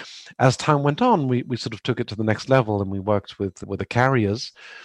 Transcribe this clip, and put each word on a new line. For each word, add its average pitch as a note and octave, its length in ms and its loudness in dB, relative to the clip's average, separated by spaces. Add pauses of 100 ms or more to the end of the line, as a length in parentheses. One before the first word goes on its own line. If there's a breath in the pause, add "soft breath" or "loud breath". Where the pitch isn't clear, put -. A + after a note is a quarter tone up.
(400 loud breath)
As B2+ 160 4
time D3 260 2
went C#3+ 200 0
on, G3+ 260 2
we, B2 160 0
we B2 120 -6
sort - 180 -8
of - 100 -16
took B2 160 -2
it A#2+ 80 -4
to G2 80 -10
the A2 80 -2
next G#2+ 240 0
level, G#2+ 340 2
and G2 80 -4
we G2 80 -4
worked G2+ 400 -2
with, G2 260 -6
with G2 140 -8
the F#2+ 80 -6
carriers A#2+ 640 0 (340 loud breath)